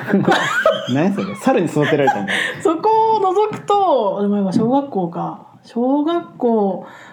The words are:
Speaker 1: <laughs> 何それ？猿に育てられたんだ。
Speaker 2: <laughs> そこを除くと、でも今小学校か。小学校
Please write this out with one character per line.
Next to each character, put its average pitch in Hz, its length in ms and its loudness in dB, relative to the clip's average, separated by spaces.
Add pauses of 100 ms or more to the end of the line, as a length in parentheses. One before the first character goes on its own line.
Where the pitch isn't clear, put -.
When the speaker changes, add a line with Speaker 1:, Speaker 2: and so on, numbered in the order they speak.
(360)
Speaker 1:
<laughs> - 580 0
何 170 200 2
そ - 80 -4
れ？ 185 140 -6
猿 269 260 2
に 160 60 0
育 147 220 0
て - 60 2
ら 139 80 2
れ 135 60 4
た 104 120 -2
ん 98 40 -6
だ。 - 80 -4 (140)
Speaker 2:
<laughs> - 140 -8
そ 339 140 0
こ 440 400 2
を 427 60 0
除 392 280 2
く 427 120 -10
と、 269 600 0
で 202 60 0
も 202 120 0
今 190 120 0
小 220 180 0
学 277 200 0
校 185 180 -4
か。 170 400 -8 (160)
小 262 400 -2
学 339 320 -4
校 202 500 0 (280)